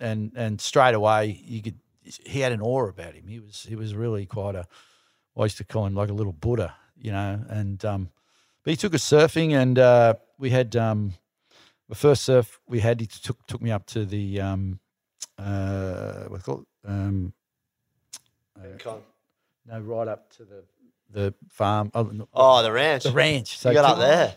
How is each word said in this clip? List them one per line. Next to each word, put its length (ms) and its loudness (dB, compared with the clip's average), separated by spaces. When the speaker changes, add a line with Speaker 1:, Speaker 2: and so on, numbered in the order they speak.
Speaker 1:
and, 320 -6
and 260 -6
straight 360 4
away 500 0
you 160 -10
could, 160 -12
he 380 -10
had 100 0
an 100 -4
aura 280 -2
about 260 -14
him. 140 -20
He 100 -16
was, 300 -20
he 80 -10
was 180 -8
really 320 -4
quite 300 -8
a, 100 -12
I 60 0
used 140 -2
to 60 -12
call 220 -4
him, 80 -4
like, 160 -2
a 20 -6
little 200 -4
Buddha, 420 -4
you 140 -8
know, 360 -4
and, 360 -6
um, 260 -4
but 80 0
he 40 0
took 180 -2
us 140 -2
surfing, 440 4
and, 260 4
uh, 360 8
we 120 -4
had, 240 0
um, 380 -2
the 60 -14
first 300 4
surf 420 2
we 140 -4
had, 200 2
he 60 -6
took, 400 -12
took 160 -10
me 80 -4
up 160 -4
to 180 -6
the, 360 -6
um, 400 -4
uh, 840 -6
what's 180 -14
it 40 -20
called? 200 -10
Um, 480 -4
uh, 120 -20
Speaker 2:
Rincon. 280 -14
Speaker 1:
no, 120 -14
right 300 -6
up 280 -10
to 80 -20
the, 200 -20
the 220 -4
farm. 440 -2
Oh, 120 -2
no, 280 -10
Speaker 2:
Oh, 300 6
the 80 0
ranch. 320 0
Speaker 1:
The 80 0
ranch. 480 0
So 120 0
Speaker 2:
You 40 4
got 80 6
Speaker 1:
took 120 6
Speaker 2:
up 40 0
there. 380 4